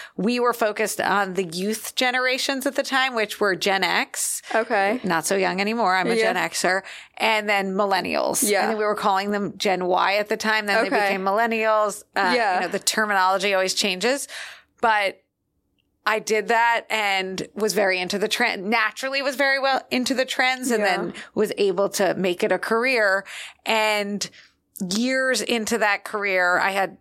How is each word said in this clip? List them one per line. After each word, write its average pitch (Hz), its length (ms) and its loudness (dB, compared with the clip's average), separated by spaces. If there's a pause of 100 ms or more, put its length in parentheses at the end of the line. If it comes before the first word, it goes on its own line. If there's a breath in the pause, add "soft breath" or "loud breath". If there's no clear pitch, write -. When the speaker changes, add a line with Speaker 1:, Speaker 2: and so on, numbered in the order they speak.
(180 loud breath)
Speaker 1:
We 240 220 0
were 240 140 2
focused 214 460 -2
on 190 360 0
the 190 80 0
youth 185 520 -6
generations 254 720 0
at 277 100 -2
the 269 80 0
time, 262 300 0
which 214 260 -2
were 196 160 2
Gen 190 280 0
X. - 580 -2 (120)
Speaker 2:
Okay. 220 500 2
Speaker 1:
Not 165 240 0
so 196 80 0
young 185 260 0
anymore. 208 340 0
I'm 185 140 0
a 226 60 0
Speaker 2:
Yeah. 220 180 2
Speaker 1:
Gen 170 160 -2
Xer. 185 320 0 (360 loud breath)
And 214 300 0
then 196 280 0
millennials. 185 760 0
Speaker 2:
Yeah. 196 140 2
Speaker 1:
And 220 80 0
then 220 80 -2
we 214 60 0
were 214 100 0
calling 202 360 0
them 202 240 -2
Gen 185 300 0
Y 185 300 2
at 208 140 0
the 220 80 -2
time. 220 280 0
Then 202 180 2
they 196 40 0
Speaker 2:
Okay. 208 200 0
Speaker 1:
became 196 140 0
millennials. 214 840 0 (120)
Uh, 208 200 2
Speaker 2:
Yeah. 208 200 2
Speaker 1:
you 185 60 0
know, 180 80 -2
the 190 100 -2
terminology 196 720 2
always 190 220 0
changes. 208 520 0 (540 loud breath)
But 208 400 2 (880)
I 220 100 2
did 208 280 0
that 233 420 2
and 190 640 -2
was 185 200 -2
very 185 260 2
into 180 180 -4
the 196 120 -2
trend, 208 400 0
naturally 233 520 -2
was 262 140 -4
very 269 240 2
well 269 220 0 (100)
into 254 220 0
the 254 100 0
trends, 254 480 0
and 220 100 2
Speaker 2:
Yeah. 202 160 2
Speaker 1:
then - 160 -6 (220 loud breath)
was 208 220 0
able 196 320 2
to 185 240 0
make 175 300 -2
it 202 100 0
a 185 40 2
career. 220 680 0 (400 loud breath)
And 208 640 0 (640 loud breath)
years 254 460 0
into 220 380 -2
that 202 260 0
career, 185 540 2
I 185 120 2
had 196 300 -2